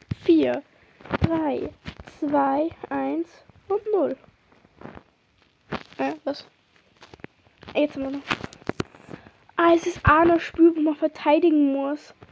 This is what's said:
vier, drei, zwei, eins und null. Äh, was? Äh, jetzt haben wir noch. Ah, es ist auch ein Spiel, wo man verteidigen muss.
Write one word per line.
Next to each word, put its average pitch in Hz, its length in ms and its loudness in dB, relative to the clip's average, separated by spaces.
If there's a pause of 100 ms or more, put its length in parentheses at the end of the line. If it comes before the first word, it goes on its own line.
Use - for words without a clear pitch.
(240)
vier, 143 380 4 (600)
drei, 311 480 0 (480)
zwei, 285 520 0 (200)
eins 277 380 -4 (400)
und 403 120 -2 (120)
null. 269 240 0 (1800)
Äh, 277 160 -4 (100)
was? 285 200 -8 (1300)
Äh, 294 100 0
jetzt 294 120 -2
haben 269 80 -8
wir 269 80 -8
noch. 277 120 -10 (1300)
Ah, 339 180 4
es 330 120 0
ist - 180 -6
auch 302 180 4
ein 339 180 4
Spiel, 330 340 4
wo 320 60 -4
man 302 160 0
verteidigen 302 760 2
muss. 277 420 -6 (180)